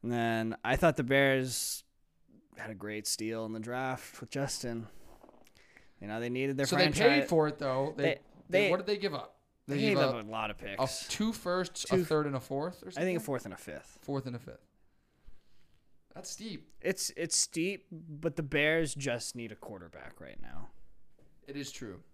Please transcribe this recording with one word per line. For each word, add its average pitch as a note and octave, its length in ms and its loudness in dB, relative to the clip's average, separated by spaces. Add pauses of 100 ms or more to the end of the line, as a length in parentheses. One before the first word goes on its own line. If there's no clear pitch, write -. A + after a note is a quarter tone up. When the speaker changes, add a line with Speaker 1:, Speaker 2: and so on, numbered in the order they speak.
Speaker 1:
And A#2 100 -2
then A2+ 520 0
I B2+ 120 4
thought D3+ 220 6
the D3 60 0
Bears C3+ 800 2 (720)
had A2 140 -8
a G#2 40 -8
great G#2 300 -8
steal A2+ 400 -2
in A2 80 -4
the A2 60 -6
draft B2+ 600 -4
with A#2+ 120 -12
Justin. A#2+ 560 -4 (1120)
You G2+ 60 -10
know, G#2+ 120 -4
they A#2+ 100 -4
needed C3 280 0
their C#3 80 4
Speaker 2:
So - 120 2
they F3+ 60 8
Speaker 1:
franchise. C4+ 380 6
Speaker 2:
paid - 80 -2
for D#3+ 180 6
it, D3 120 -4
though. C#3 360 0
They, - 80 -2
Speaker 1:
They, E3 60 6
Speaker 2:
they, - 100 -2 (460)
Speaker 1:
they F#3+ 60 4
Speaker 2:
what F3+ 60 4
did F#3 100 -2
they G#3 100 2
give F#3 160 0
up? B2 220 -8 (320)
Speaker 1:
they C#3 80 0
Speaker 2:
They - 60 2
Speaker 1:
gave G#3+ 160 6
Speaker 2:
gave - 20 -
Speaker 1:
up C3+ 160 4
Speaker 2:
up A2 100 -8
Speaker 1:
a - 20 -12
lot A2 220 -2
of G#2 100 -6
Speaker 2:
a - 40 -12
Speaker 1:
picks. G2 180 -4
Speaker 2:
f-, - 280 -2
two A3 220 0
firsts, F3+ 560 -2
Speaker 1:
Two F#3+ 100 4
Speaker 2:
a F#3 60 6
third, D#3 220 2
and C#3+ 100 -2
a B2+ 40 0
fourth, C#3+ 420 -4
or - 60 -14
Speaker 1:
I F#3 40 -12
think - 40 -10
a C#3+ 60 0
Speaker 2:
something? F3+ 180 2
Speaker 1:
fourth C3+ 260 -4
and G2 80 -8
a - 40 -12
fifth. - 440 -12
Speaker 2:
Fourth C#3 240 -4
and B2 100 -8
a A#2 40 -8
fifth. - 260 -16 (1500)
That's - 160 -12
steep. G3+ 400 -10 (100)
Speaker 1:
It's, - 340 0
it's E3 220 -2
steep, F3+ 540 0
but D#3+ 440 -4
the E3 60 -4
Bears D3+ 540 2
just B2+ 400 -4
need A#2 160 -8
a G#2 40 -12
quarterback E2+ 640 -14
right - 220 -8
now. - 280 0 (800)
Speaker 2:
It C#3 80 -10
is C#3+ 160 -6
true. G2+ 300 -10 (120)